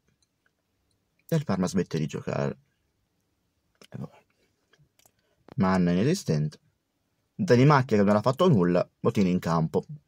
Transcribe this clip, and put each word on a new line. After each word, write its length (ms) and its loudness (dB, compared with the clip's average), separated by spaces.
e 80 -2
il 80 -2
Parma 240 -2
smette 300 -4
di 100 -4
giocare. 500 -6
E 80 -18
vabbè. 200 -16
Mann 320 2
è 40 2
inesistente. 680 -2
Zanimacchia, 540 4
che 60 4
non 120 2
ha 60 2
fatto 260 0
nulla, 400 2
lo 120 -2
tiene 180 0
in 100 -2
campo. 440 -2